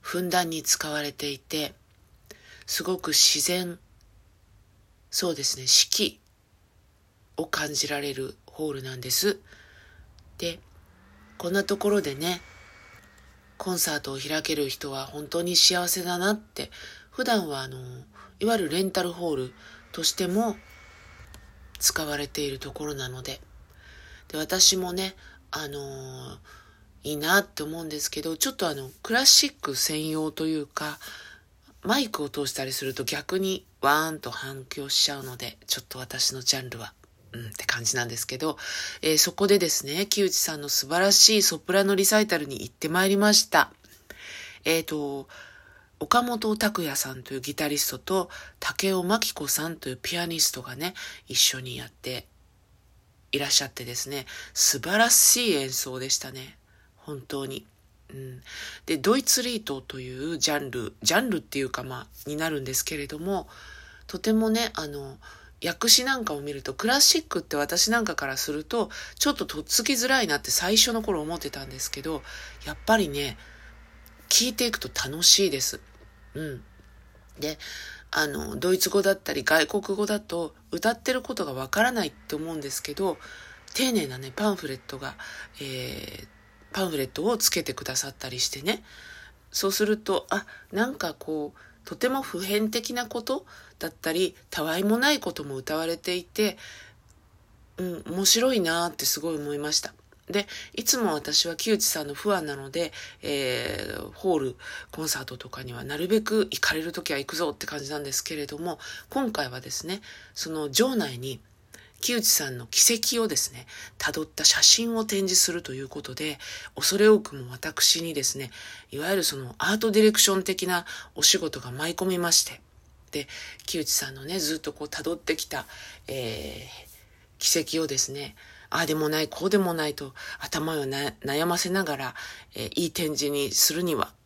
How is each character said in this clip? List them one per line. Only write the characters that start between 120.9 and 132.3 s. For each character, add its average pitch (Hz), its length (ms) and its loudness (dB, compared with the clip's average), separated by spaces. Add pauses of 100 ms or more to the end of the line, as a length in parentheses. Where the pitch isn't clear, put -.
お - 80 -4
仕 - 160 8
事 156 220 -4
が 127 120 -12
舞 151 200 -2
い - 20 -2
込 185 120 -2
み 185 120 0
ま 170 140 2
し - 120 6
て、 - 180 -10 (480)
で、 143 180 -6 (380)
木 165 140 -2
内 143 100 -2
さ 135 200 0
ん 135 40 -14
の 135 100 -14
ね、 175 140 -4
ず 156 180 0
っ - 40 -6
と 147 120 -8
こ 147 140 -10
う - 20 -12
辿 160 260 -4
っ 170 40 -10
て 165 180 0
き - 80 -6
た、 135 220 -8 (420)
え 110 580 -8 (720)
ー、 - 260 2
軌 - 120 -4
跡 160 60 0
を 156 40 -2
で 135 120 -2
す - 140 -2
ね、 202 220 -10 (360)
あ 156 80 -2
あ 170 80 2
で 156 80 2
も 151 160 0
な 156 100 0
い、 151 80 -2
こ - 180 -6
う 190 40 2
で 202 80 6
も 180 160 2
な 156 120 -2
い 147 80 -4
と 135 200 -12 (240)
頭 160 400 -2
を 143 80 -2
な-、 139 240 -2 (100)
悩 143 240 0
ま 175 140 2
せ 185 100 -2
な 190 160 2
が 151 140 -2
ら、 131 160 -6 (400)